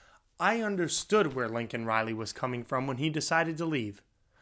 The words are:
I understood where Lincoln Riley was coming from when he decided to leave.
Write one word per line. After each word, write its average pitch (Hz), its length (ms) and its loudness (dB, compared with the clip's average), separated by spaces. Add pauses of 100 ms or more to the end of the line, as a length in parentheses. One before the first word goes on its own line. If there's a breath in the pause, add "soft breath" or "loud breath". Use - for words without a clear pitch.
(380 soft breath)
I 214 220 2
understood 190 720 2
where 123 140 0
Lincoln 117 380 -4
Riley 113 280 2
was 110 180 -4
coming 123 300 -4
from 131 240 -2
when 131 120 -2
he 156 120 2
decided 160 480 0
to 170 60 -2
leave. 117 360 -2 (420)